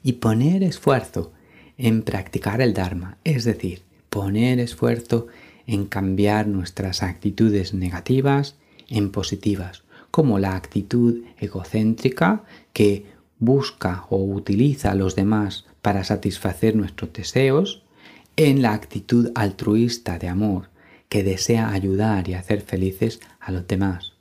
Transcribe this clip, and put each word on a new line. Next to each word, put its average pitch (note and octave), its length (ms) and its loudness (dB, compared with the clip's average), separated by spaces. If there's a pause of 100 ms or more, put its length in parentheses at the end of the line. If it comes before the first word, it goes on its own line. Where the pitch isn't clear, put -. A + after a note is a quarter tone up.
Y B2+ 100 0
poner C3+ 500 2
esfuerzo - 680 -2 (440)
en A2+ 260 2
practicar G#2 580 -4
el A#2 120 4
Dharma, F2+ 500 -4
es C3+ 200 0
decir, G2 380 -2 (280)
poner G#2+ 500 2
esfuerzo A#2 680 -2 (400)
en G2+ 180 -2
cambiar G2+ 640 2
nuestras F#2+ 560 -4
actitudes G2+ 680 0
negativas C3 840 0 (320)
en G2+ 240 -2
positivas, F#2+ 720 -4 (280)
como B2 280 2
la F#2+ 160 0
actitud A#2 680 0 (160)
egocéntrica A2 1040 0 (300)
que G2+ 320 2 (340)
busca A#2 680 0
o G2 140 0
utiliza G2+ 680 0
a G2 40 -2
los F#2+ 200 0
demás G2+ 500 0 (160)
para G2 220 0
satisfacer G#2 720 -2
nuestros - 380 -4
deseos, C3+ 680 0 (540)
en C#3 240 6
la A2+ 120 2
actitud A#2 640 0
altruista G#2+ 840 0
de F#2 80 -6
amor F#2 420 -2 (400)
que G#2 140 0
desea A2 460 2
ayudar G2 580 0
y F#2 60 -4
hacer G2 280 -2
felices F#2+ 580 -2 (200)
a - 120 -10
los F2+ 160 -6
demás. F#2+ 540 -2